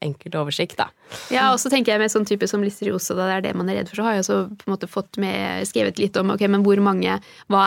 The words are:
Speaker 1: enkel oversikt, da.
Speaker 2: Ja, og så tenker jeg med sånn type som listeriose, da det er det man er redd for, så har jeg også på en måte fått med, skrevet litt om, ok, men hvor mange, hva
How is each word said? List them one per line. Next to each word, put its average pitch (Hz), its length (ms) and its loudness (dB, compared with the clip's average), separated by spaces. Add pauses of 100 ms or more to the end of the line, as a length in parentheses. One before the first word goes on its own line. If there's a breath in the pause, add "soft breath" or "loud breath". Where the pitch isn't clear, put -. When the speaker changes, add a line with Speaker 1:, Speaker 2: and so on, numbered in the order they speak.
Speaker 1:
enkel 156 320 -8
oversikt, 151 400 -4
da. - 60 2 (500 loud breath)
Speaker 2:
Ja, 262 160 4
og 247 80 2
så - 100 -2
tenker 247 220 4
jeg 214 80 2
med 214 140 2
sånn 214 160 2
type 202 180 0
som 202 160 0
listeriose, 202 480 -4
da 185 160 -2
det 190 80 0
er 190 140 -2
det - 100 -4
man 180 80 -2
er 196 140 -2
redd 185 100 -6
for, - 80 -8
så 214 80 0
har 226 80 0
jeg 190 80 0
også 202 140 0 (180)
på - 140 -10
en 196 80 0
måte 190 100 -8
fått - 320 -8
med, 196 480 -4
skrevet - 320 0
litt 202 160 0
om, 190 160 2
ok, 202 160 0
men 202 160 4
hvor 202 160 4
mange, 190 380 2 (340 loud breath)
hva 196 160 4